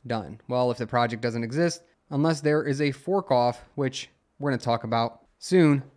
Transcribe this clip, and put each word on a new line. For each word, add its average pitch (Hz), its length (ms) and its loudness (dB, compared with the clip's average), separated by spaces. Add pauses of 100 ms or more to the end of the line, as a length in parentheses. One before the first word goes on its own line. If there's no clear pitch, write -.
done. 110 440 -8
Well, 123 200 0
if 117 80 -2
the 120 80 -4
project 117 360 0
doesn't 117 240 -4
exist, 160 360 -2 (280)
unless 147 320 0
there 151 200 2
is 143 200 -2
a 143 100 2
fork 185 400 -4
off, 120 320 2 (120)
which 135 340 -4 (280)
we're 143 120 -2
gonna 127 80 0
talk 117 260 -2
about 117 380 -2 (180)
soon 151 420 4 (160)